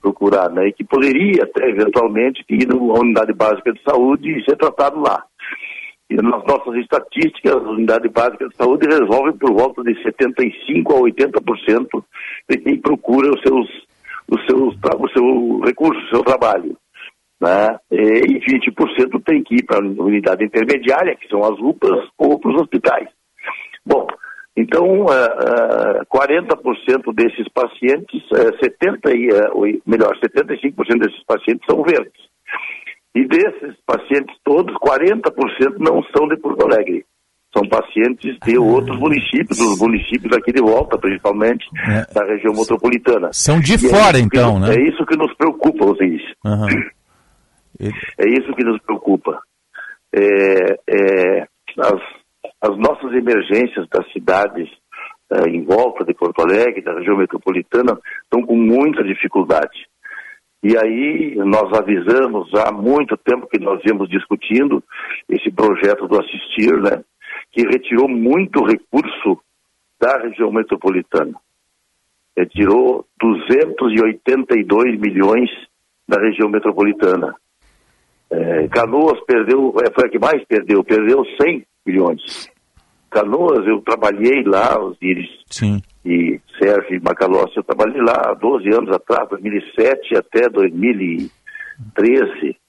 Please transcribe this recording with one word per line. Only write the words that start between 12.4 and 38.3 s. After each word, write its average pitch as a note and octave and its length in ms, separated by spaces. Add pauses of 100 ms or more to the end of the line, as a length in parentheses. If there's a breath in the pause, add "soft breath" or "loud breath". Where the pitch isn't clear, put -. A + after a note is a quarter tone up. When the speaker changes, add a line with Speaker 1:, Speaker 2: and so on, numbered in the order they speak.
Speaker 1:
de - 80
quem C#3 240
procura C#3 480
os C3+ 120
seus, C3 260 (600 loud breath)
os - 200
seus B2+ 340
tra-, - 160
o C3 120
seu A#2+ 540
recurso, C#3+ 380
o - 80
seu A#2+ 140
trabalho, A2+ 520 (640 loud breath)
né? G2+ 380 (140)
E, F2 60 (280)
e C3+ 140
vinte B2+ 320
por - 240
cento B2+ 240
tem D3+ 240
que - 140
ir B2 60
pra - 160
unidade G2 640
intermediária, B2+ 720
que - 120
são G#2 160
as G#2+ 160
upas, - 580
ou D3 220
pros C3+ 200
hospitais. - 480 (800 loud breath)
Bom, - 220 (500 loud breath)
então, F3 520
é, A#2 920
é, - 80
quarenta D3+ 480
por B2 220
cento B2+ 340
desses A2+ 340
pacientes, - 720 (120)
é, A2+ 280
setenta C3+ 540
e, A#2+ 140
é, G#2 240
oi-, G#2 340
melhor, A2 320
setenta - 340
e - 60
cinco C#3 160
por - 100
cento - 220
desses - 160
pacientes - 420
são D#3+ 180
verdes. - 460 (840 loud breath)
E C3 120
desses D#3+ 480 (100)
pacientes C3+ 580
todos, C#3+ 340
quarenta E3 540
por C3 260
cento C3+ 220
não D#3 240 (120)
são D3+ 120
de D3+ 100
Porto - 280
Alegre. G2+ 400 (480)
São G#2 140
pacientes A2+ 800